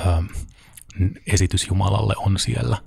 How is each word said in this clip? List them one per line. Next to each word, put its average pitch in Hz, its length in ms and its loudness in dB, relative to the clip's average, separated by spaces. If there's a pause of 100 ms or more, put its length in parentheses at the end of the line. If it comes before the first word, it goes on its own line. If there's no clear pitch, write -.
ähm, 85 180 2 (1000)
esitys 95 420 2
Jumalalle 101 480 0
on 98 220 0
siellä. 117 380 -2 (100)